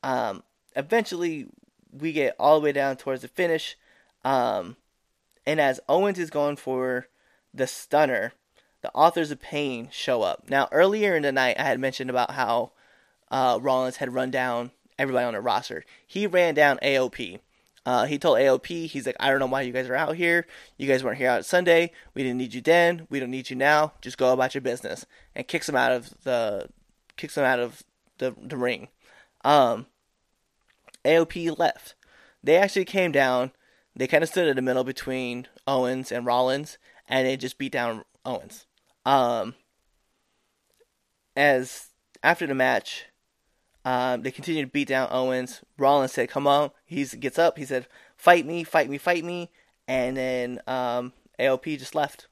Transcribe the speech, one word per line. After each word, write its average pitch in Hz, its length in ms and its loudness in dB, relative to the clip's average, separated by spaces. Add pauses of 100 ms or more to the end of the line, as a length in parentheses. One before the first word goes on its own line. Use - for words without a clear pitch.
Um, 123 400 -4 (340)
eventually, 170 680 -2 (420)
we 151 220 -6
get 143 260 0
all 151 220 6
the 151 60 -2
way 143 80 2
down 139 240 -2
towards 131 240 -4
the 123 80 -16
finish. 165 480 -2 (480)
Um, 120 500 0 (720)
and 156 160 0
as 135 260 2
Owens 185 320 2
is 165 100 -6
going 147 280 -2
for 127 500 -4 (460)
the 127 120 -2
stunner, 123 680 0 (480)
the - 100 -8
Authors 160 400 2
of 135 80 -10
Pain 135 500 -6
show 123 320 -2
up. - 280 -4
Now, 135 240 2
earlier 196 420 4
in 151 80 0
the 143 80 0
night, 131 260 2
I 131 60 -2
had 127 160 0
mentioned 131 300 -4
about 123 220 0
how, 120 420 -2 (580)
uh, 127 300 2
Rollins 127 360 0
had 127 160 -8
run 131 180 -4
down 123 400 -4 (280)
everybody 127 260 0
on 120 80 -4
the 104 60 -4
roster. 120 460 -4 (200)
He 202 220 -4
ran 175 280 2
down 143 260 6
A 139 160 2
O 131 100 2
P. 98 320 -10 (460)
Uh, 123 200 2
he 143 140 -4
told 139 200 4
A 139 100 6
O 127 100 4
P, 170 260 -10
he's 135 200 -10
like, 131 120 -4
"I 139 120 0
don't 135 100 2
know 135 60 0
why 131 160 -2
you 123 100 -6
guys 127 160 -4
are 127 80 -4
out 156 220 -2
here. 170 280 0 (300)
You 139 140 -6
guys 131 160 2
weren't 120 140 -4
here 127 120 2
on 113 120 0
Sunday. 170 500 2 (200)
We 135 100 -6
didn't 127 160 -2
need 123 140 -8
you 127 80 -10
then. 170 480 4
We 139 120 -4
don't 123 100 -8
need 131 180 -10
you 131 60 -8
now. 151 460 2
Just - 160 -14
go 127 160 4
about 131 200 0
your 139 80 -6
business." 123 440 -8 (280)
And - 140 -10
kicks - 220 -4
him 143 80 0
out 123 160 2
of 123 200 -6 (100)
the, 117 440 -2 (480)
kicks - 220 -10
him 143 80 0
out 127 140 2
of 120 220 -6 (360)
the, 127 240 -4
the 127 160 -10
ring. 123 320 -4 (560)
Um, 127 400 4 (1160)
A 156 140 6
O 165 80 4
P 165 260 -6
left. - 420 -4 (500)
They 143 120 6
actually 196 300 2
came 180 260 0
down. 131 400 2 (440)
They 127 120 -4
kinda 160 180 4
stood 175 220 0
in 139 80 2
the 131 80 -2
middle 127 200 0
between 127 640 -8 (200)
Owens 131 440 -2
and 120 140 -6
Rollins, 127 540 0 (280)
and 131 200 2
they 131 100 0
just 131 220 -10
beat 135 120 -6
down 117 320 -4 (220)
Owens. - 400 -10 (400)
Um, 120 480 2 (1800)
as 135 540 0 (340)
after 170 240 2
the 139 80 -2
match, 127 500 -2 (800)
um, 127 380 0
they 131 80 -6
continued 151 320 -6
to 131 80 -10
beat 143 160 -2
down 131 240 -2
Owens. 127 500 -4 (160)
Rollins 139 340 4
said, 127 160 -2
"Come 143 200 -2
on." 143 240 2 (120)
He 143 220 -6
gets 127 320 -8
up. 165 220 2
He 143 60 -10
said, 127 200 -6 (320)
"Fight 175 300 6
me, 170 160 -6
fight 151 260 0
me, 139 80 -8
fight 170 260 0
me." 175 280 -8 (360)
And 131 300 -2
then, 127 480 -4
um, 123 480 -4 (240)
A 127 120 2
O 131 100 2
P 156 180 -8
just 131 160 -14
left. 147 380 -4